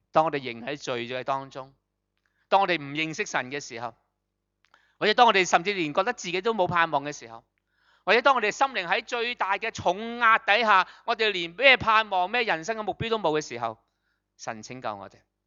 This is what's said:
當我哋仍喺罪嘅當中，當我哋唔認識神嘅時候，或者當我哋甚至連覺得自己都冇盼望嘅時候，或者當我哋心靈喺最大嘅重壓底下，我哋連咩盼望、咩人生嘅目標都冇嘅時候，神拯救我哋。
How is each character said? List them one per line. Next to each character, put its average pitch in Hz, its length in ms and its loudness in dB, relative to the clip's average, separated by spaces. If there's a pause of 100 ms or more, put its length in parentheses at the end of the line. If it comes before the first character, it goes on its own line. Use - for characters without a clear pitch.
(120)
當 156 120 4
我 160 80 -2
哋 143 80 -2
仍 120 240 -10
喺 143 140 -8
罪 120 300 -6
嘅 127 160 -8
當 135 260 -4
中， 135 240 -16 (760)
當 196 120 6
我 196 80 2
哋 175 80 2
唔 143 160 -6
認 156 220 -4
識 208 120 -6
神 127 240 -4
嘅 143 100 -8
時 117 200 -12
候， 120 140 -10 (1040)
或 165 80 -2
者 214 80 2
當 247 120 8
我 220 80 6
哋 190 100 4
甚 175 200 4
至 202 100 -2
連 160 180 -2
覺 190 120 0
得 240 80 -2
自 190 180 -10
己 180 100 -4
都 226 140 -2
冇 185 140 0
盼 165 240 0
望 143 120 -2
嘅 147 80 -8
時 120 160 -16
候， 117 160 -20 (600)
或 180 100 2
者 233 80 4
當 277 140 6
我 240 40 -2
哋 220 120 0
心 277 160 0
靈 233 180 -6
喺 220 180 -2
最 240 300 -4
大 202 240 -2
嘅 220 140 -6
重 226 460 -4
壓 226 200 6
底 208 240 2
下， 196 240 4 (180)
我 226 120 -2
哋 214 140 0
連 170 200 -4
咩 254 260 6
盼 220 340 2
望、 185 200 0
咩 240 140 0
人 165 200 -2
生 220 120 -4
嘅 214 60 -6
目 185 120 -6
標 226 160 -6
都 226 80 0
冇 156 200 0
嘅 151 80 -4
時 120 120 -10
候， 113 200 -6 (600)
神 113 240 -12
拯 127 180 -16
救 113 160 -8
我 98 140 -16
哋。 - 60 -20 (300)